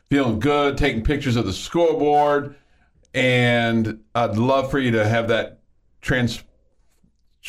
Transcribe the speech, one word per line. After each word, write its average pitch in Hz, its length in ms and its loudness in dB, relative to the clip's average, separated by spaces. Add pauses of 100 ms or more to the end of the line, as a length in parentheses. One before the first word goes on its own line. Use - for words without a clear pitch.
feeling 131 300 0
good, 143 400 0
taking 120 260 -2
pictures 143 320 0
of 123 80 0
the 95 80 -4
scoreboard. 147 1000 0 (600)
And 120 840 0 (140)
I'd 113 240 -2
love 131 320 0
for 147 80 0
you 127 140 0
to 107 140 2
have 113 220 0
that 110 300 -2 (420)
trans-, - 440 -2 (1040)